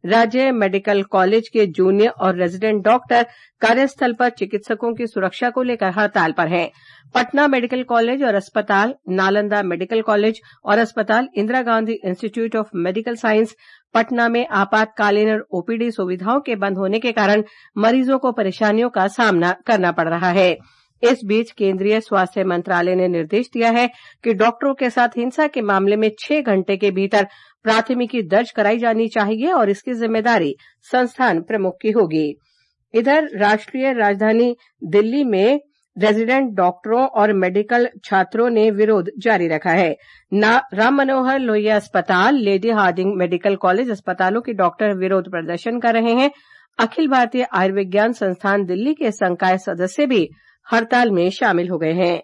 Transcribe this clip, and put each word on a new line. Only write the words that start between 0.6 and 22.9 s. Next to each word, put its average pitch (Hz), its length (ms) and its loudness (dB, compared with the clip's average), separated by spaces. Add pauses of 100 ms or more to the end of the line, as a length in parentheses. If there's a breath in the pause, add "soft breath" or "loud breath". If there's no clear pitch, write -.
कॉलेज 202 460 0
के 220 180 2
जूनियर 190 420 2
और 185 280 -2
रेजिडेंट 185 480 -2
डॉक्टर 240 420 2 (340 loud breath)
कार्यस्थल 254 520 0
पर 247 160 0
चिकित्सकों 220 680 -6
की 240 120 -6
सुरक्षा 220 440 -4
को 254 120 -4
लेकर 233 280 -2
हड़ताल 196 420 0
पर 165 160 0
हैं। 170 220 -2 (440 soft breath)
पटना 277 340 2
मेडिकल 254 340 -2
कॉलेज 240 400 0
और 254 120 0
अस्पताल, 208 600 0 (140)
नालंदा 202 540 0
मेडिकल 185 400 -4
कॉलेज 214 380 0 (240 soft breath)
और 208 140 2
अस्पताल, 226 560 0
इंदिरा 247 280 -2
गांधी 226 300 0
इंस्टीट्यूट 220 640 -6
of 220 80 -2 (100)
मेडिकल 190 400 -4
साइंस 220 400 0 (400 soft breath)
पटना 233 340 0
में 233 180 0
आपातकालीन 214 840 0
और 214 220 -2
ओपीडी 226 380 -4
सुविधाओं 190 500 -4
के 254 160 -6
बंद 196 220 -4
होने 196 200 -2
के 233 140 -4
कारण 208 300 2 (360 loud breath)
मरीजों 254 400 2
को 254 140 -2
परेशानियों 220 580 0
का 196 180 0
सामना 190 440 0 (140)
करना 185 260 2
पड़ 165 160 -2
रहा 170 200 -2
है। 180 300 2 (440 soft breath)
इस 240 220 2
बीच 214 260 -2
केंद्रीय 196 500 0
स्वास्थ्य 190 440 -2
मंत्रालय 175 500 0